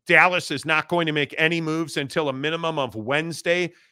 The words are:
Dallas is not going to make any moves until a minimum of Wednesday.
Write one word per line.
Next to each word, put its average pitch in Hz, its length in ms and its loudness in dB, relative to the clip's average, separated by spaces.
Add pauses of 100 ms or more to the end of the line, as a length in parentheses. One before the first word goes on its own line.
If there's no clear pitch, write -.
Dallas 175 440 4
is 143 140 -4
not 156 240 0
going 170 180 0
to 151 60 0
make 147 260 -2
any 165 220 2
moves 160 360 -4
until 147 320 -2
a 131 40 0
minimum 156 460 -4
of 120 160 -2
Wednesday. 165 800 -2 (200)